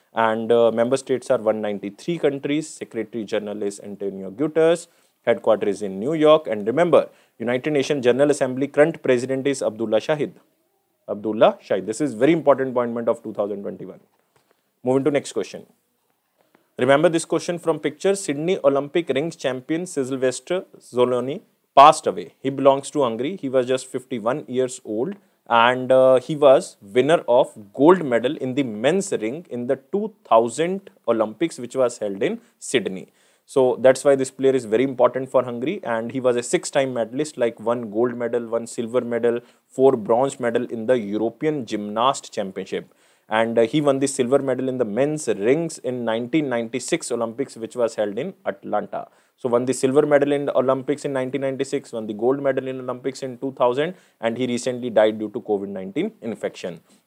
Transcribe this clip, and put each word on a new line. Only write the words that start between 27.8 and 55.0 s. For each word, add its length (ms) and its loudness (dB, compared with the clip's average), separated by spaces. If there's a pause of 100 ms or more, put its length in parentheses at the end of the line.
medal 320 0
in 180 -6
the 80 0
men's 480 -2
ring 400 -4
in 160 -6
the 100 0 (140)
two 240 -4 (140)
thousand 640 0 (180)
Olympics, 500 0
which 160 -12
was 240 0
held 240 -4
in 180 -2 (180)
Sydney. 500 -4 (380)
So 340 2
that's 240 4
why 100 6
this 160 0
player 220 2
is 120 0
very 200 2
important 480 0
for 120 4
Hungary, 400 -6
and 280 -4
he 80 -4
was 160 2
a 60 -2
six-time 520 -2
medalist, 420 -4
like, 240 -2
one 300 -4
gold 260 0
medal, 300 -4
one 200 -4
silver 360 -4
medal, 380 -2 (260)
four 300 4
bronze 440 0
medal 240 0
in 220 -8
the 120 2
European 680 -4
Gymnast 640 -4
Championship. 540 -8 (420)
And, 300 0
uh, 80 6
he 160 0
won 160 2
the 80 0
silver 320 0
medal 320 -4
in 80 -6
the 80 0
men's 420 -4
rings 500 0
in 280 -6
nineteen 420 -2
ninety-six 640 -4
Olympics, 460 -6
which 200 -12
was 200 -2
held 220 -4
in 140 -6 (140)
Atlanta. 600 -6 (280)
So 120 -4
won 160 0
the 100 0
silver 320 2
medal 260 2
in 120 -2
the 120 -2
Olympics 480 -2
in 80 -6
nineteen 280 -4
ninety-six, 520 -6
won 140 -8
the 80 -6
gold 260 0
medal 280 -2
in 120 -8
Olympics 420 -8
in 160 -10
two 140 -8
thousand, 420 0 (260)
and 180 -2
he 80 -2
recently 440 -4
died 280 4